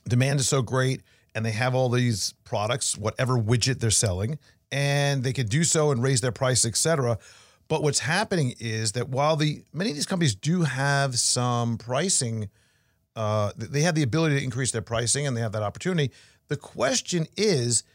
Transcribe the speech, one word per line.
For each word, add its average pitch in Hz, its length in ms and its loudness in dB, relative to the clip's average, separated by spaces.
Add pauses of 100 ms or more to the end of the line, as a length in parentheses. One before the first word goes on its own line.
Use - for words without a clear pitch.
demand 135 320 4
is 127 100 0
so 135 120 2
great 131 400 0 (340)
and 110 100 -2
they 113 60 0
have 123 220 0
all 127 160 2
these 120 440 0 (100)
products, 110 540 -2
whatever 117 420 0
widget 120 400 0
they're 113 100 0
selling, 104 480 0 (340)
and 143 520 0
they 131 100 -2
could 117 160 -2
do 147 140 2
so 156 280 2
and 117 120 0
raise 135 180 2
their 127 100 0
price, 127 320 2
et 113 140 -2
cetera. 131 400 2 (500)
But 156 140 0
what's 147 180 2
happening 165 600 0
is 110 320 -2
that 123 180 -4
while 143 260 2
the, 151 280 -2 (100)
many 185 160 -2
of 294 60 -4
these 262 100 -4
companies 170 300 0
do 175 280 0
have 139 540 0
some 120 640 0
pricing, 120 720 -2 (640)
uh, 107 420 0
th-, 113 140 -10
they 143 100 0
have 170 140 2
the 156 80 2
ability 151 340 2
to 139 60 -2
increase 123 280 -4
their 113 120 -4
pricing 120 420 -2
and 131 100 -2
they 113 60 -2
have 110 120 -2
that 107 100 -2
opportunity. 147 480 -2 (380)
The 143 80 -2
question - 680 -2 (100)
is, 131 480 2 (120)